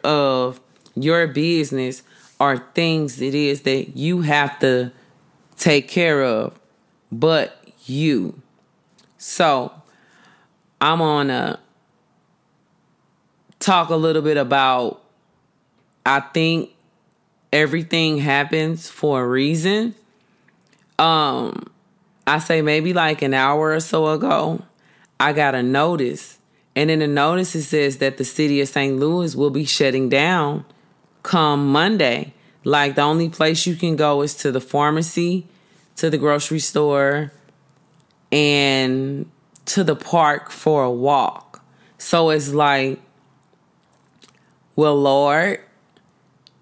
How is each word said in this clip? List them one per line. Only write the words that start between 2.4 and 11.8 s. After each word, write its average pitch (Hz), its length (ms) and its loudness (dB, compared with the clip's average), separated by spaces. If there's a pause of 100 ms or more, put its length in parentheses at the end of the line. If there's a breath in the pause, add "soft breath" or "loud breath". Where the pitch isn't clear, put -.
things 160 440 0
it 135 140 -2
is 143 280 0
that 135 360 -4
you 170 240 -2
have 147 380 0
to 127 320 2 (680 soft breath)
take 147 300 2
care 156 360 0
of 113 360 -2 (520)
but 151 540 0 (220)
you. 135 560 -2 (760)
So, 143 540 0 (1080 soft breath)
I'm 160 200 2
gonna 143 600 -2 (2000)